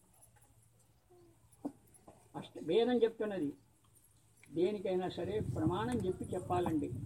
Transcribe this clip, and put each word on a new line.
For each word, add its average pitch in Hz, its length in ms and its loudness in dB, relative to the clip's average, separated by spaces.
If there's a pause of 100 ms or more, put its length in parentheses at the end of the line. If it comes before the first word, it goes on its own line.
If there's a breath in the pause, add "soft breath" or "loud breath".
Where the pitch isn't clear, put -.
(2250)
అష్ట-, - 260 -10
వేదం 226 400 4
చెప్తున్నది. 202 500 0 (1040)
దేనికైనా 185 540 0
సరే 185 320 -4
ప్రమాణం 208 640 0
చెప్పి - 180 -2
చెప్పాలండి. 170 680 -2 (160)